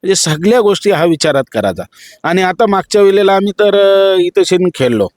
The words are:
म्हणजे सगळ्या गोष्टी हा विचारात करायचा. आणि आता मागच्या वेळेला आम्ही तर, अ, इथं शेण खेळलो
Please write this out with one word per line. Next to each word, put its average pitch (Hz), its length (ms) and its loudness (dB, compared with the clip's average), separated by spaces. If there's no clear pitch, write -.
म्हणजे 190 120 0
सगळ्या 175 460 0
गोष्टी 202 300 0
हा 165 140 0
विचारात 151 480 0
करायचा. 98 300 -4
आणि 180 200 -2
आता 185 240 -2
मागच्या 202 360 0
वेळेला 196 340 2
आम्ही 196 160 -2
तर, 202 240 0
अ, - 60 0
इथं 180 260 0
शेण 180 280 0
खेळलो 117 420 -2